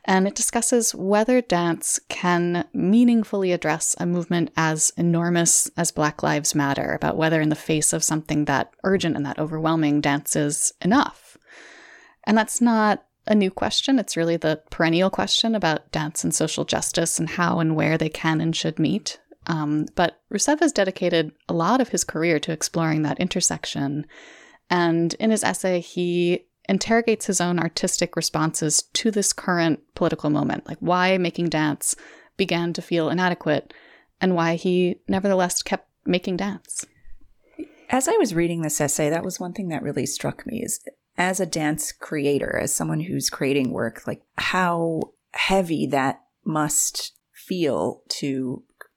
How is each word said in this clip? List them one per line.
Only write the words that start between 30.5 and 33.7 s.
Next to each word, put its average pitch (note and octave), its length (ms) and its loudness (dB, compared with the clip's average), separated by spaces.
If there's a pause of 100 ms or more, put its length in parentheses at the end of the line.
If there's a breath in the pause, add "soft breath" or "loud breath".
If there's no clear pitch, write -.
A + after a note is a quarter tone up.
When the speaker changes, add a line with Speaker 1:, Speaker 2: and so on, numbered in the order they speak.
Speaker 1:
like - 120 -12
why F3+ 400 2
making E3+ 300 -2
dance D#3 460 -2 (420 loud breath)
began E3+ 360 0
to F3 80 -8
feel E3 300 0
inadequate E3+ 600 0 (480 loud breath)